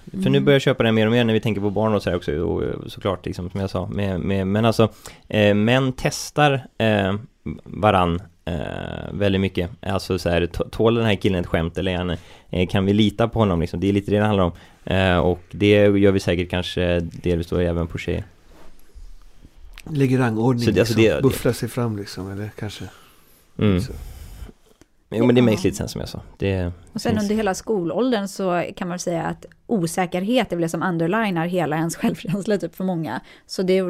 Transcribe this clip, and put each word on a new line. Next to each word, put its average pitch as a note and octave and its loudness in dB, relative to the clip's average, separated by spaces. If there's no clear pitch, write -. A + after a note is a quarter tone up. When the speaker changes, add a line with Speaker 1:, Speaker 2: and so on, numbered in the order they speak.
Speaker 1:
För - -10
nu F#3+ -2
Speaker 2:
Mm. C#3 4
Speaker 1:
börjar C#3+ 6
jag C3+ 4
köpa B2+ 2
det A2+ 4
mer A2 4
och A2 2
mer A#2+ 4
när A2+ 2
vi A2 2
tänker G2 -2
på G#2 0
barn G#2+ 0
och G2+ 0
så G2+ -2
här F2+ 0
också, - -4
och, F2 -4
såklart, - -4
liksom, F2+ -8
som G2+ -6
jag F#2+ -4
sa. F2+ -4
Med, G2 -4
med, F#2+ -2
men G#2+ 0
alltså, A2 4
eh, G#2 4
män B2+ 2
testar, C#3+ 0
eh, G#2 2
varann, F2+ 2
eh, F2 -4
väldigt F#2+ 2
mycket. F2+ -2
Alltså F#2+ -2
så - -2
här, E2+ 2
t-, - -6
tål A2+ 2
den A2+ 0
här G#2 2
killen F#2+ 0
ett F2 -4
skämt E2 -2
eller F#2 -2
är F2+ -2
han, F2 -2
eh, F2+ 0
kan G2 0
vi G2+ 4
lita G#2+ 2
på A2+ -2
honom, F#2 2
liksom? E2 -4
Det F#2+ 2
är G2+ 2
lite G2 0
det G2+ 4
det G#2 2
handlar G2+ 2
om. E2 0
Eh, F#2 2
och F2 2
det G2+ 2
gör G2 6
vi F#2+ 2
säkert F2 -2
kanske F2+ -2
delvis E2+ -2
då F2 -2
även E2+ 0
på - -10
tjejer. E2+ -6
Speaker 3:
Lägger C#3 2
rangordning, A#2+ 0
Speaker 1:
Så A2+ 4
det, F#2 4
alltså, A2 2
Speaker 3:
liksom. G#2+ 6
Speaker 1:
det C#2 0
Speaker 3:
Bufflar - 2
sig A2+ -6
fram, A#2 -2
liksom, G2 -10
eller G#2 -8
kanske. G#2 -10
Speaker 1:
Mm. G2 2
Speaker 3:
Så. C3 -8
Speaker 1:
Jo, A2+ 2
men B2 6
det B2+ 8
är B2 8
Speaker 2:
Ja. - 6
Speaker 1:
mänskligt G#2 2
sen, - -4
som - -8
jag - -8
sa. - -12
Det F#2+ -2
Speaker 2:
Och - -8
sen - 0
Speaker 1:
finns G#3+ 0
Speaker 2:
under G#3 -2
hela G#3 0
skolåldern G3 -2
så F3+ -2
kan F#3 -6
man F3 -6
säga E3 -4
att E3 -8
osäkerhet F#3 0
är F3 -2
väl E3+ -2
det D#3+ 0
som E3 -4
underlinar F3 -2
hela E3 -2
ens E3 -2
<laughs> - -12
självkänsla, G3+ -2
typ, - -8
för F#3+ -6
många. D#3+ -4
Så - -6
det, F#3 4
då F3+ -2